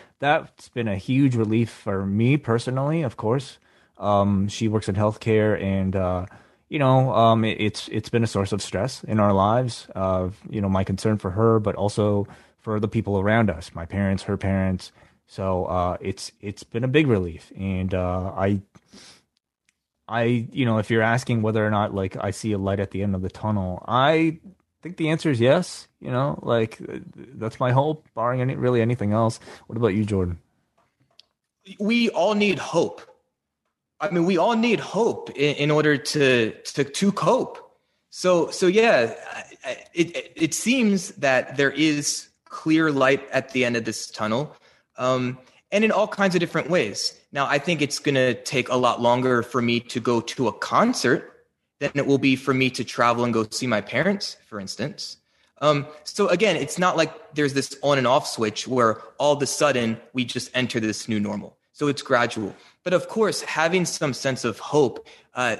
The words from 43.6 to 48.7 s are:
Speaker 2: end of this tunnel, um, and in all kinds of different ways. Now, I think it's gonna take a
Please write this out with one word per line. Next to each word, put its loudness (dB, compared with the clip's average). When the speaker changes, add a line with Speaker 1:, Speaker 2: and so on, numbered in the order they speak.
Speaker 2:
end 0
of -2
this -8
tunnel, -4
um, -2
and 2
in 4
all 0
kinds 0
of 2
different -2
ways. -2
Now, -2
I 2
think -2
it's -2
gonna 2
take -4
a 0